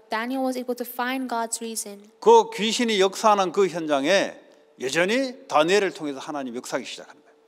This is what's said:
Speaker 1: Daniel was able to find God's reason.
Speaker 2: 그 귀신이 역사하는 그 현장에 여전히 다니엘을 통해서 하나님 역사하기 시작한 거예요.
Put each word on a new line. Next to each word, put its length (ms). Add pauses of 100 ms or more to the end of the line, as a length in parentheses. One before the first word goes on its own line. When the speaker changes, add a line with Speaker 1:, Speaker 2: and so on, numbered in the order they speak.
Speaker 1:
Daniel 360
was 120
able 200
to 100
find 420
God's 320
reason. 500 (100)
Speaker 2:
그 300
귀신이 500
역사하는 520
그 160
현장에 680 (460)
여전히 680
다니엘을 440
통해서 280
하나님 360
역사하기 300
시작한 300
거예요. 100 (220)